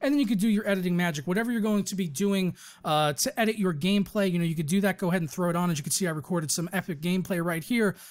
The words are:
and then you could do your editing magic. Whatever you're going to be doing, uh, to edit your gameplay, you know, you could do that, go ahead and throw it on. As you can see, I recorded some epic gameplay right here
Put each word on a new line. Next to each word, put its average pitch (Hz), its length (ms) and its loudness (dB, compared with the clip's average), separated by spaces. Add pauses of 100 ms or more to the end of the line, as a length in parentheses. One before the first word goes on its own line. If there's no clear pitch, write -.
and 285 140 2
then 285 60 4
you 254 60 2
could 208 120 2
do 202 80 2
your 208 220 2
editing 185 280 2
magic. 165 300 -2
Whatever 220 240 0
you're 233 100 0
going 208 220 2
to 196 140 -6
be 185 100 -2
doing, 185 480 0 (300)
uh, 151 300 2
to - 260 -2
edit 220 180 0
your 185 160 0
gameplay, 196 560 0
you 175 80 0
know, 170 60 0
you 165 100 0
could 156 140 -2
do 190 140 2
that, 190 160 0
go 185 100 -2
ahead 180 140 2
and 151 80 -4
throw 175 200 -2
it 165 60 0
on. 175 160 2
As 147 60 -2
you 147 40 -6
can 160 80 -6
see, 190 160 0
I 165 60 0
recorded 156 400 -4
some 170 200 -4
epic 175 280 -4
gameplay 175 440 -2
right 165 200 -2
here 226 320 2 (140)